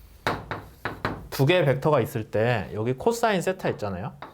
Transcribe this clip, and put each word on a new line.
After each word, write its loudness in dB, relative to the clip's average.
두 2
개의 6
벡터가 4
있을 -4
때 2
여기 -2
코사인 2
세타 -2
있잖아요. -6